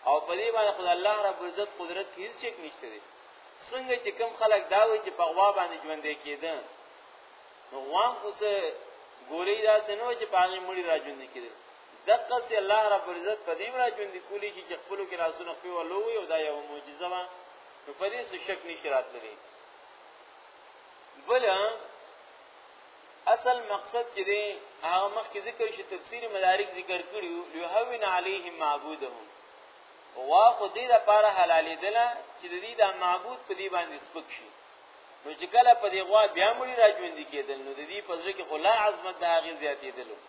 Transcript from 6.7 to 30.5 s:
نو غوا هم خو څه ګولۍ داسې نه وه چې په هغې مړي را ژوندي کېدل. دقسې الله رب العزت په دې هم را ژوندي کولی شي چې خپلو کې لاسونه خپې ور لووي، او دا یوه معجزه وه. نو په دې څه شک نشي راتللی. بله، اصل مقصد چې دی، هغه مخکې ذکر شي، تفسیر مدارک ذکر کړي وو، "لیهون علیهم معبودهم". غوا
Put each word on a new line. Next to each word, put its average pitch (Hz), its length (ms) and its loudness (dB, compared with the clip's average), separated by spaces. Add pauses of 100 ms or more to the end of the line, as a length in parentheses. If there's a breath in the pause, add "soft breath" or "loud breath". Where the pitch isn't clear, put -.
نو 135 60 -12 (100)
غوا 185 180 2
هم 240 140 0
خو 208 100 -6 (100)
څه 208 100 0 (800)
ګولۍ 185 280 -2 (100)
داسې 214 300 4
نه 240 60 -6
وه 240 100 -2
چې 226 180 -6
په 185 60 4
هغې 185 280 2
مړي 185 240 -4
را 156 80 4
ژوندي 135 360 -10
کېدل. 117 200 -14 (520)
دقسې 240 560 2
الله 208 260 4
رب 196 200 2
العزت 180 380 -4
په 170 80 -4
دې 190 140 -6
هم 254 80 -8
را 247 200 2
ژوندي 196 320 -8
کولی 202 260 -8
شي 185 140 -14
چې 175 140 -8
خپلو 196 240 -8
کې 180 160 -10
لاسونه 165 340 -4
خپې 180 160 -12
ور 170 120 -4
لووي، 208 320 -4
او 190 80 -4
دا 160 140 -2
یوه 151 320 -4
معجزه 147 380 -12
وه. 180 140 -6 (640)
نو 143 60 -14
په 185 160 -6
دې 240 120 -6 (100)
څه 185 60 -10 (100)
شک 190 200 -4
نشي 160 220 -10
راتللی. 120 480 -2 (1900)
بله، 233 300 2 (1700)
اصل 247 300 4 (140)
مقصد 233 340 -4 (100)
چې 196 100 -4
دی، 208 200 2 (380)
هغه 185 260 2
مخکې 208 300 -6
ذکر 226 380 -4
شي، 196 60 -12
تفسیر 233 460 -12
مدارک 196 460 2
ذکر 180 260 -6 (100)
کړي 196 220 -6
وو، 170 120 -8 (100)
"لیهون 214 500 -2
علیهم 180 500 -2
معبودهم". 147 720 -4 (920)
غوا 156 340 6